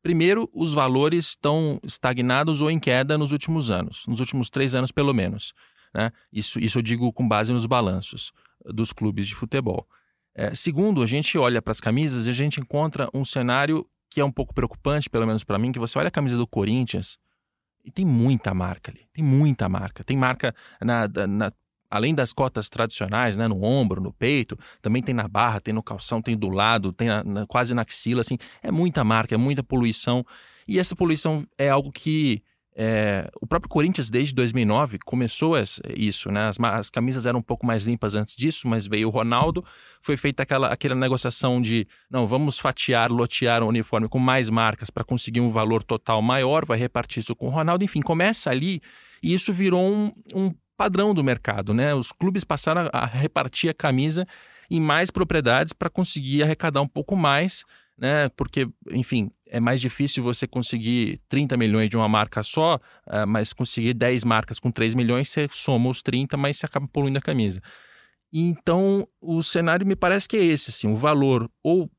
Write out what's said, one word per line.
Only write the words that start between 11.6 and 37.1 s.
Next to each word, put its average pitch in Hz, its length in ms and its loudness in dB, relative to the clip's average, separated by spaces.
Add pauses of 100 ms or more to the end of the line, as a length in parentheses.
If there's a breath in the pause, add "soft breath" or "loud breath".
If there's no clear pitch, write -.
pras - 180 -4
camisas 123 460 0
e - 20 0
a 123 40 -2
gente 143 280 -2
encontra 143 500 -4
um 131 140 -4
cenário 135 600 0 (240)
que - 120 -2
é - 20 4
um 139 80 0
pouco - 220 -6
preocupante, 143 560 -2
pelo 113 180 0
menos 110 160 0
pra 101 140 -2
mim, 117 140 0
que 123 80 -6
você 117 180 -4
olha 143 100 0
a 180 40 0
camisa 131 260 0
do 120 100 0
Corinthians 107 720 -2 (640)
e - 80 -18
tem 190 140 -2
muita 120 480 2
marca 90 380 -6
ali, - 100 -20 (100)
tem 156 120 -4
muita 135 440 4
marca. 95 360 -4
Tem 135 120 -2
marca 127 380 0 (260 loud breath)
na, 117 280 0
da, 101 180 -4
na, 104 260 -2 (380)
além 110 240 0
das 135 200 0
cotas 127 360 -4
tradicionais, 113 680 -2
né, 113 120 0
no 98 160 0
ombro, 110 360 2
no 92 140 -6
peito, 127 440 -2 (240 loud breath)
também 113 200 0
tem 123 140 -2
na 110 120 -2
barra, 107 320 2
tem 107 140 -4
no 110 80 -2
calção, 110 400 -4
tem 113 160 -2
do 104 120 -2
lado, 98 440 2
tem 117 140 -2
na, 107 160 0
na, 101 240 -6
quase 123 260 0
na 120 80 0
axila, 117 400 -2
assim, 113 160 -2 (240 loud breath)
é - 100 -6
muita 165 320 2
marca, 110 300 2
é 110 60 2
muita 135 240 2
poluição. 123 600 0 (440 loud breath)
E 196 100 0
essa 180 180 0
poluição 156 520 0 (100)
é 139 120 2
algo 135 220 2
que, 156 520 0 (380)
é, 107 480 0 (120)
o 113 60 -8
próprio 170 220 -2
Corinthians, 151 400 0
desde 131 240 0
dois 123 200 0
mil 127 80 0
e 113 40 4
nove, 107 340 0
começou 131 580 0
essa, 107 240 -4 (120)
isso, 101 380 -2
né? 104 160 0
As 104 100 -2
ma-, 113 200 0
as 104 120 -4
camisas 123 360 -2